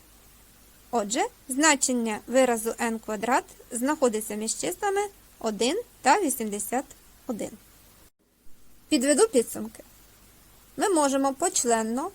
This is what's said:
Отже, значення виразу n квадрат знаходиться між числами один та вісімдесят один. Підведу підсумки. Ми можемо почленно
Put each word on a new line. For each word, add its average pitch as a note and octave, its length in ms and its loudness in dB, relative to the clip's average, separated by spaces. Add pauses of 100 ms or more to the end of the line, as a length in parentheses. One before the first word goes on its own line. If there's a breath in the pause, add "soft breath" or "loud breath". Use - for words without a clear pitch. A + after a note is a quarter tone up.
(920)
Отже, B3 360 -2 (220)
значення B3+ 800 2
виразу A#3 440 2
n A3+ 280 -4
квадрат A3 460 -2 (260)
знаходиться A#3+ 640 0
між G#3+ 220 -6
числами G4 440 -2 (380)
один A#3 440 -2 (200)
та D4+ 180 6
вісімдесят A#3 640 -4 (420)
один. A3 240 -6 (1400)
Підведу D4 400 4
підсумки. A3 540 -2 (960)
Ми D#4+ 120 0
можемо C#4 460 2
почленно A#3 800 -2